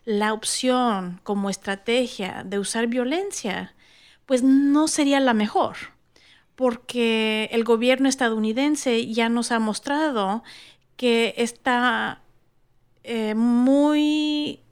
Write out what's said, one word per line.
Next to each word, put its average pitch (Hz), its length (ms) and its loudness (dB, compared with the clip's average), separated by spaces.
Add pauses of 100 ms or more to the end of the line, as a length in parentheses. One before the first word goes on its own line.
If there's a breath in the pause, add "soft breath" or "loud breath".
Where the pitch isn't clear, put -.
la 214 300 0
opción 220 880 -2
como 202 260 -4
estrategia 202 960 -4
de 190 140 -4
usar 226 300 -2
violencia, 247 880 -4 (520 soft breath)
pues, 254 160 2
no 277 460 4
sería 277 320 2
la 262 120 4
mejor, 214 440 0 (800 soft breath)
porque 226 1000 -2
el 233 120 0
gobierno 247 440 2
estadounidense 233 1080 0
ya 226 160 0
nos 233 220 -2
ha 233 80 2
mostrado 226 840 -2 (540 loud breath)
que 233 420 0
está, 233 840 -2 (840)
eh, 220 320 -4
muy 294 1200 2 (120)